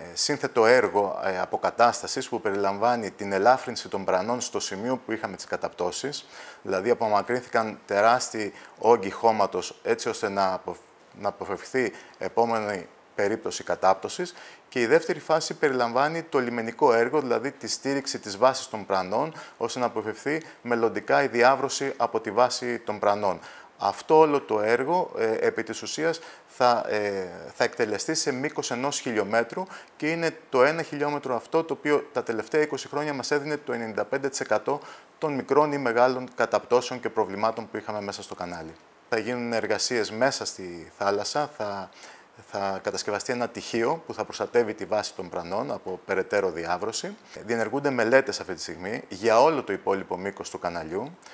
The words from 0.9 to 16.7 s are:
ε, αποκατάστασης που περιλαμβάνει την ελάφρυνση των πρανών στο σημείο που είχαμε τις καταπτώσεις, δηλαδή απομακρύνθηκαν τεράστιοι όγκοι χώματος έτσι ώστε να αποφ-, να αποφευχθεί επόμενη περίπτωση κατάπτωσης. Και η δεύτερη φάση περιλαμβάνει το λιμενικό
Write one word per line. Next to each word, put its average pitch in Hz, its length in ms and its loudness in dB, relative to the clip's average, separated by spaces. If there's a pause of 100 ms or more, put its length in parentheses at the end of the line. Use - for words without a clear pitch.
ε, 95 160 -2
αποκατάστασης 113 920 0
που 110 120 -4
περιλαμβάνει 101 680 0
την 101 200 -6
ελάφρυνση 110 580 2
των 98 160 -6
πρανών 98 360 0
στο - 180 -4
σημείο 113 380 -4
που 113 140 -8
είχαμε 104 240 -6
τις - 100 -12
καταπτώσεις, 90 800 -6 (360)
δηλαδή 95 280 -2
απομακρύνθηκαν 110 960 0
τεράστιοι 110 680 2 (240)
όγκοι 104 340 4
χώματος 101 720 2
έτσι 117 260 0
ώστε 107 200 -2
να 98 240 0
αποφ-, 90 240 -8 (420)
να 101 100 -2
αποφευχθεί 101 640 -2 (240)
επόμενη 107 680 0 (280)
περίπτωση 104 480 -2
κατάπτωσης. 95 720 0 (360)
Και 127 120 -2
η 117 40 2
δεύτερη 160 340 4
φάση 160 340 0
περιλαμβάνει 135 720 0
το 151 160 0
λιμενικό 120 540 2